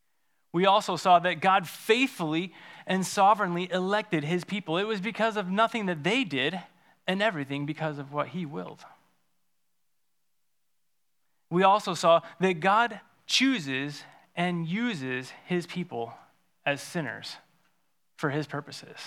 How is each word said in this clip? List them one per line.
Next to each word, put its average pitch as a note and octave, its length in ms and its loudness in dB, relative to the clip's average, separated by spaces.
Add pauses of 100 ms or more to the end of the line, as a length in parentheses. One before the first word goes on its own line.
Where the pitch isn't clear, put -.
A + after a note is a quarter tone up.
(520)
We F3 120 2
also G3 320 4
saw F3+ 220 6
that E3 240 0
God F#3+ 260 4
faithfully F#3 840 0 (320)
and F#3 180 0
sovereignly F#3+ 680 2
elected F#3 540 -2
his E3+ 180 -2
people. F#3 360 -4
It G3+ 80 -2
was G#3+ 160 -4
because G#3+ 340 -2
of F#3 140 -4
nothing A3 360 2
that E3 160 -2
they A#3 220 2
did D3 340 -2 (480)
and F#3+ 140 -2
everything C#3+ 460 -2
because D3+ 320 -4
of C#3 120 -12
what C#3+ 180 -4
he D#3+ 180 -8
willed. C#3+ 360 -12 (2750)
We F3 120 4
also G3 300 4
saw E3 300 4 (180)
that F3+ 200 0
God G#3 400 2 (260)
chooses C#3+ 760 0 (320)
and F3 320 -2
uses D3+ 640 -4 (140)
his F3 220 -2
people - 480 -8 (500)
as C#3+ 160 -2
sinners B2 560 -8 (800)
for D3+ 140 -2
his D3 160 -4
purposes, - 500 -14 (100)